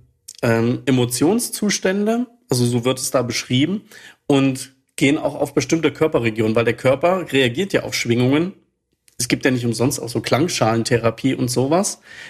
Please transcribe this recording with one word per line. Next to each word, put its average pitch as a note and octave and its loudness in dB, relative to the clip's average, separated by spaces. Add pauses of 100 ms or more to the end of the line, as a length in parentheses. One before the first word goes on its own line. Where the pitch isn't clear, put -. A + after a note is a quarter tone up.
(400)
ähm, A#2 2
Emotionszustände, G3 0 (220)
also B2 0
so A#2+ 0
wird C3 0
es - -6
da B2+ 0
beschrieben, C3+ -2 (440)
und C3+ 0 (240)
gehen D3 2
auch C#3+ -4
auf D3 -4
bestimmte D#3 0
Körperregionen, A#2 0
weil A#2 4
der A#2 0
Körper D3+ 0
reagiert C3+ 0
ja B2+ 0
auf - -8
Schwingungen. B2+ 2 (640)
Es - -6
gibt C3 0
ja C#3+ 4
nicht B2 0
umsonst A#2 0
auch - -8
so A#2 -4
Klangschalentherapie A#2+ 0
und B2+ -2
sowas. D3 0 (300)